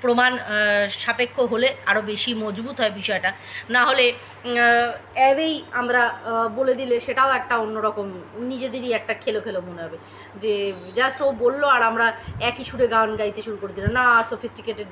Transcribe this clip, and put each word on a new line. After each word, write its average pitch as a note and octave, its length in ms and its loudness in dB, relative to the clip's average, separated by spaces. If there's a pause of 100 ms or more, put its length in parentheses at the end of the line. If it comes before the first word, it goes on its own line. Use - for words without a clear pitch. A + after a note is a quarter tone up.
প্রমাণ, B3 380 2
আহ, - 80 -10 (420)
সাপেক্ষ A#3+ 500 -2
হলে B3 360 2 (100)
আরও G#3 160 2
বেশি G#3 320 -4
মজবুত A3 480 -6
হয় A3 80 2
বিষয়টা। F#3+ 440 -2 (360)
না B3 160 4
হলে, B3+ 280 4 (300)
উম, A#3+ 80 -4
আহ, A#3+ 460 4 (160)
অ্যাবেই C#4 580 4
আমরা, A#3+ 340 2
আহ, A3+ 420 -2
বলে B3+ 280 0
দিলে B3 240 0
সেটাও C4 320 2
একটা B3 260 0
অন্যরকম G#3+ 640 -4 (140)
নিজেদেরই B3 580 -6
একটা G#3+ 200 -2
খেলো G#3+ 280 -4
খেলো G3+ 200 -6
মনে F3 220 -10
হবে D#3+ 140 -12 (380)
যে G3+ 380 -2 (220)
just C4 300 0
ও C4+ 60 2
বললো C4 360 2
আর B3+ 140 6
আমরা A3+ 320 2 (280)
একই A#3+ 220 -2
সুরে B3 240 0
গান A3 280 2
গাইতে G#3 260 -4
শুরু G#3+ 160 -8
করে G3 160 -10
দিলাম, G3 180 -2
"না, A#3+ 400 4
sophisticated G#3+ 600 -8